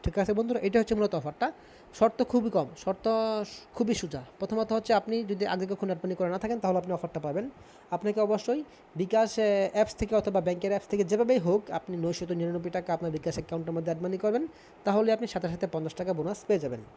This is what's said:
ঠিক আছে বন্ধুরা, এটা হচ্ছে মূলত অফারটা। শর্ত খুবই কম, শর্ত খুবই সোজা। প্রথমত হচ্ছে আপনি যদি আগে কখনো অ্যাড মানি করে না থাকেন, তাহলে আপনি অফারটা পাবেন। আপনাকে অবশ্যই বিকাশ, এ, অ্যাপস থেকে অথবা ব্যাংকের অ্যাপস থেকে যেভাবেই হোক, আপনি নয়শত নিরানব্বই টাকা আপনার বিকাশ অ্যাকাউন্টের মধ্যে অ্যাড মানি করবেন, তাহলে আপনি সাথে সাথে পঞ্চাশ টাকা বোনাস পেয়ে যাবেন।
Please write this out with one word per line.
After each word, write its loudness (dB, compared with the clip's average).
ঠিক -2
আছে 2
বন্ধুরা, 0
এটা 2
হচ্ছে 2
মূলত 0
অফারটা। -2
শর্ত 4
খুবই 2
কম, 2
শর্ত -2
খুবই 2
সোজা। -4
প্রথমত -2
হচ্ছে 2
আপনি 2
যদি -2
আগে 0
কখনো -2
অ্যাড -2
মানি -2
করে 0
না -2
থাকেন, -2
তাহলে 2
আপনি -2
অফারটা -4
পাবেন। -4
আপনাকে 0
অবশ্যই 0
বিকাশ, 2
এ, 4
অ্যাপস 2
থেকে -2
অথবা 2
ব্যাংকের 0
অ্যাপস 0
থেকে 0
যেভাবেই 4
হোক, 2
আপনি -6
নয়শত -2
নিরানব্বই -2
টাকা -4
আপনার -2
বিকাশ -4
অ্যাকাউন্টের -4
মধ্যে -2
অ্যাড -4
মানি -2
করবেন, 0
তাহলে 4
আপনি 0
সাথে -4
সাথে -2
পঞ্চাশ -4
টাকা -4
বোনাস -4
পেয়ে 4
যাবেন। -4